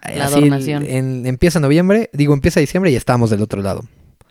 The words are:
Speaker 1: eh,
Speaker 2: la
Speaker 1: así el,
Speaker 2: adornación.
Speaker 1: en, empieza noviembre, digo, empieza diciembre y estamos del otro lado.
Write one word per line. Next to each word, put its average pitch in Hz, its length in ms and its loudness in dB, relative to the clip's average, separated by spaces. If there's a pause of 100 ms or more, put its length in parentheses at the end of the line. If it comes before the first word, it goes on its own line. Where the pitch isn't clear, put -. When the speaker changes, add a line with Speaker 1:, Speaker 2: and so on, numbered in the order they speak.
Speaker 1:
eh, - 100 -10
Speaker 2:
la 143 80 -4
Speaker 1:
así 143 140 0
el, 147 60 4
Speaker 2:
adornación. 143 400 0
Speaker 1:
en, 131 400 -4
empieza 160 340 0
noviembre, 180 540 2
digo, 143 200 2
empieza 156 280 0
diciembre 180 300 0
y 123 40 2
estamos 120 340 2
del 104 120 0
otro 104 200 -4
lado. 98 220 -6 (480)